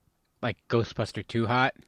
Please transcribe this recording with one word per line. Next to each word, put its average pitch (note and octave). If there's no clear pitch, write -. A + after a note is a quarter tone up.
Like A#2
Ghostbuster A2+
two A#2
hot? B2+